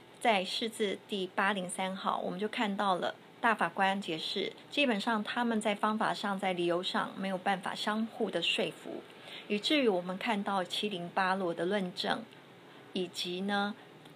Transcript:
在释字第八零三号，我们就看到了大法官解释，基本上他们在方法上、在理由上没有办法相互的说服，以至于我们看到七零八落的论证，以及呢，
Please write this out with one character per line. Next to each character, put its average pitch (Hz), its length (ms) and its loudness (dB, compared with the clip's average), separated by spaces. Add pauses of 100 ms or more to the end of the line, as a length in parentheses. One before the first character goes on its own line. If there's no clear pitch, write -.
(200)
在 208 240 4
释 226 240 -2
字 214 300 -2 (100)
第 190 200 -2
八 202 260 2
零 180 160 -2
三 190 260 -2
号， 190 220 -2
我 - 140 -4
们 180 80 -6
就 214 80 -2
看 214 280 0
到 196 200 4
了 - 180 -2 (260)
大 226 140 6
法 190 160 2
官 196 320 2
解 165 160 -4
释， - 360 -4 (180)
基 285 160 4
本 214 120 2
上 214 240 0
他 240 220 0
们 220 160 2
在 208 140 2
方 214 200 0
法 190 160 2
上、 190 280 -2
在 190 120 0
理 175 140 0
由 170 160 2
上 - 340 -2
没 190 120 -4
有 180 100 -2
办 190 240 0
法 - 140 -4
相 220 320 0
互 208 240 -4
的 170 100 0
说 180 300 0
服， - 320 -10 (440)
以 208 120 0
至 302 200 4
于 254 80 6
我 180 140 4
们 185 160 -4
看 208 260 0
到 196 200 0
七 208 260 -2
零 175 200 -4
八 190 260 2
落 180 180 0
的 170 100 -2
论 185 300 0
证， - 300 -2 (680)
以 185 140 0
及 180 340 -6
呢， 202 340 0 (400)